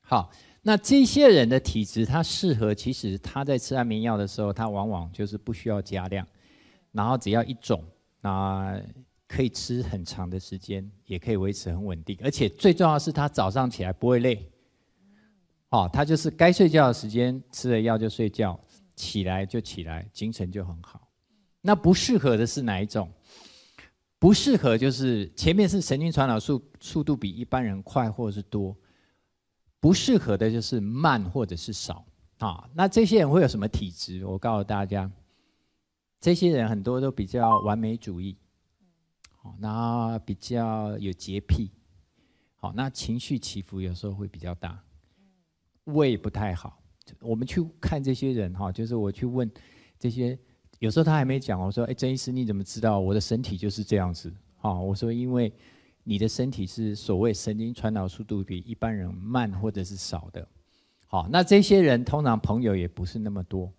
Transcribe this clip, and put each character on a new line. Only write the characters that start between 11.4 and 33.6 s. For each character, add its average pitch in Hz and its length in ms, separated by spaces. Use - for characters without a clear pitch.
持 - 180
很 90 160
稳 87 180
定， 98 180
而 127 80
且 131 180
最 180 260
重 175 140
要 156 60
的 147 60
是 156 120
他 147 160
早 104 220
上 127 200
起 - 140
来 92 80
不 104 160
会 123 120
累。 117 300
哦， 95 220
他 143 140
就 156 100
是 156 140
该 170 240
睡 175 160
觉 151 180
的 123 60
时 117 160
间 123 320
吃 - 200
了 113 100
药 113 160
就 110 100
睡 107 220
觉， 98 300
起 - 280
来 92 200
就 98 160
起 - 260
来， 82 280
精 110 180
神 92 200
就 98 120
很 85 200
好。 - 240
那 196 120
不 180 220
适 - 200
合 131 220
的 113 80
是 127 160
哪 107 180
一 101 60
种？ 98 260
不 175 120
适 247 240
合 120 220
就 131 140
是 120 440
前 160 200
面 202 120
是 175 140
神 139 180
经 165 120
传 139 180
导 113 100
速-， 127 240
速 - 240
度 147 140
比 110 100
一 98 160
般 131 200
人 98 180
快 113 300
或 110 180
是 101 140
多， 98 340
不 156 120
适 233 240
合 110 220
的 110 140
就 117 100
是 117 180
慢 120 520
或 127 120
者 90 120
是 92 180
少。 90 320
啊， 92 380
那 185 120
这 226 160
些 208 140
人 165 100
会 156 140
有 147 60
什 110 120
么 101 80